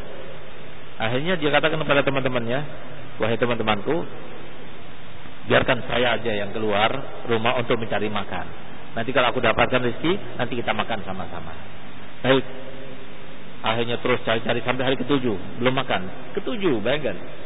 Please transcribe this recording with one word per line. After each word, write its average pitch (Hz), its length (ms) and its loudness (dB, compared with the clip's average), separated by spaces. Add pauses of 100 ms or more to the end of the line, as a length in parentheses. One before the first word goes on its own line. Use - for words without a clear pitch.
(960)
Akhirnya 131 400 0
dia 147 160 2
katakan 151 320 4
kepada 143 240 4
teman-temannya, 127 520 0 (600)
"Wahai 113 160 2
teman-temanku, 113 720 0 (1400)
biarkan 127 320 4
saya 120 320 2
aja 110 160 0
yang 101 240 -2
keluar 110 400 2 (320)
rumah 117 320 2
untuk 123 160 2
mencari 107 320 0
makan. 95 400 -2 (480)
Nanti 117 160 -2
kalau 123 240 4
aku 127 80 2
dapatkan 120 400 4
rezeki, 151 560 0
nanti 123 160 -2
kita 117 160 0
makan 107 320 0
sama-sama." 87 480 -4 (680)
Baik. 127 240 6 (1160)
Akhirnya 117 400 0
terus 123 240 2
cari-cari 113 400 2
sampai 127 200 0
hari 135 160 2
ketujuh, 123 600 0
belum 123 120 4
makan. 113 640 0
Ketujuh, 196 440 0
bayangkan. 120 360 0 (300)